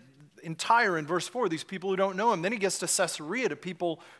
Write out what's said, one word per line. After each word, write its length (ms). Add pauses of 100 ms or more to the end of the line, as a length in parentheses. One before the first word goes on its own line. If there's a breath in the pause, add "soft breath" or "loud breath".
(420)
in 140
Tyre 420
in 80
verse 220
four, 200
these 160
people 280
who 40
don't 220
know 160
him. 80
Then 100
he 60
gets 220
to 80
Caesarea, 640
to 60
people 460 (180 loud breath)